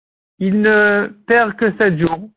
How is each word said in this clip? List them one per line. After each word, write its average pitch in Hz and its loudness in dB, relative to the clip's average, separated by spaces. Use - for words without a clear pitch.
il 190 -2
ne 208 2
perd 226 0
que 208 -2
sept 190 0
jours 165 -4